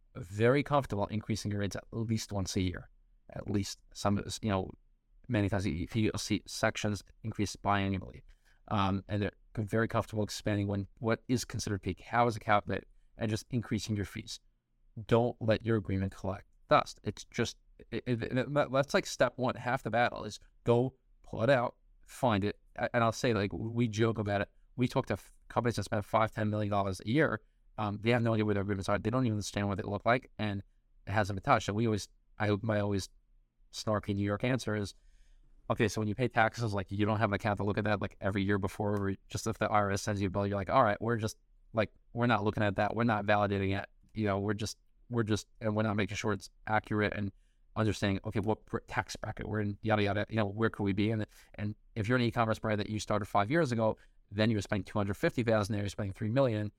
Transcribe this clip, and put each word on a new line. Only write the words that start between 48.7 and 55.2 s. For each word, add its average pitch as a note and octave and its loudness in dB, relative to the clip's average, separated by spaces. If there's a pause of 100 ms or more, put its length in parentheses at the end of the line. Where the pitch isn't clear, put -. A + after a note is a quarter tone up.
tax - -4
bracket - -8
we're G#2 -2
in, G#2 -4
yada, G#2+ 2
yada, G2+ 0
you A2 -4
know, G#2 2
where G#2+ 0
could - -4
we G2 2
be?'" G#2 2
And, A2 -2 (300)
and G#2 -6 (200)
if G2+ -4
you're B2+ 4
an B2 2
e-commerce A2+ 0
brand G#2+ 0
that - -4
you G#2+ -4
started G#2 -2
five G#2 0
years D#3 2
ago, A2+ 0 (340)
then A2 2
you're G#2 2
spending G2 -2
two - -6
hundred G2+ 0
fifty D3+ 0